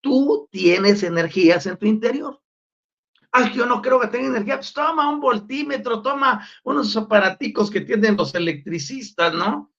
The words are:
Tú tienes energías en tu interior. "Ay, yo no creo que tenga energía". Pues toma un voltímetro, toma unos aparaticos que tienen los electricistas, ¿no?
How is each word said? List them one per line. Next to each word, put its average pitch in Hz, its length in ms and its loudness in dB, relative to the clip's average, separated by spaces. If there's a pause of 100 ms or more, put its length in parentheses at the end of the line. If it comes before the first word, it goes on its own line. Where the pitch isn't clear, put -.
Tú 269 500 2
tienes 196 520 4
energías 170 600 2
en 180 140 -6
tu 208 80 -2
interior. 240 520 -2 (920)
"Ay, 240 220 2
yo 240 100 0
no 247 160 0
creo 254 180 2
que 233 100 0
tenga 247 200 -4
energía". 247 280 -2
Pues - 180 -14
toma 302 360 0
un 294 80 -2
voltímetro, 247 840 -2
toma 269 440 -2 (160)
unos 254 320 -2
aparaticos 208 760 0
que 190 100 -2
tienen 208 340 2
los 160 200 -2
electricistas, 170 1000 -4
¿no? 214 460 -4